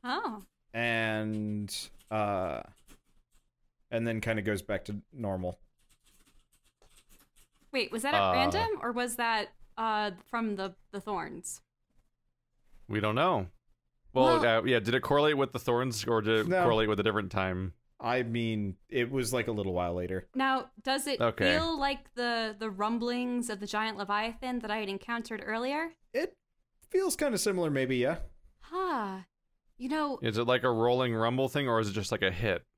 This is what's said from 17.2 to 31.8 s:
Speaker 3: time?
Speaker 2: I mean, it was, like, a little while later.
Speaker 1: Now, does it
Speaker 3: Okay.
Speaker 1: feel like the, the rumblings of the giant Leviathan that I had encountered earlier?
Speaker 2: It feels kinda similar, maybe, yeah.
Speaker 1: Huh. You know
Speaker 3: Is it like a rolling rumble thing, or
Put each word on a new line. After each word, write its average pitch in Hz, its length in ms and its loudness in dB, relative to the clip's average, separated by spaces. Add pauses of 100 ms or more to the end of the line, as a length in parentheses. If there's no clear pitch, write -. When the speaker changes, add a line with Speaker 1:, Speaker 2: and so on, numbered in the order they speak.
Speaker 3:
time? 95 400 -2 (260)
Speaker 2:
I 123 260 0
mean, 113 520 -2 (140)
it 120 200 0
was, 127 220 -2
like, 120 160 0
a 120 40 -2
little 98 200 -2
while 87 220 0
later. 90 400 -4
Speaker 1:
Now, 262 360 -2 (120)
does 269 240 -4
it 277 140 -2
Speaker 3:
Okay. 101 340 2
Speaker 1:
feel 330 240 0
like 277 360 -4
the, 233 440 -2
the 220 100 -6
rumblings 240 800 -2
of 208 120 -6
the 208 60 -8
giant 214 300 -2
Leviathan 220 640 -4
that 214 120 -6
I 208 80 -2
had 208 120 -4
encountered 233 560 -6
earlier? 277 460 -2 (200)
Speaker 2:
It 311 240 -2 (540)
feels 370 260 2
kinda 254 220 0
similar, 180 320 2
maybe, 131 260 2
yeah. 123 200 2 (440)
Speaker 1:
Huh. 262 600 -4 (580)
You 247 100 -6
know 202 320 -2
Speaker 3:
Is 110 160 0
it 117 80 2
like 123 180 4
a 127 80 4
rolling 120 440 4
rumble 123 340 2
thing, 139 200 0
or 113 120 4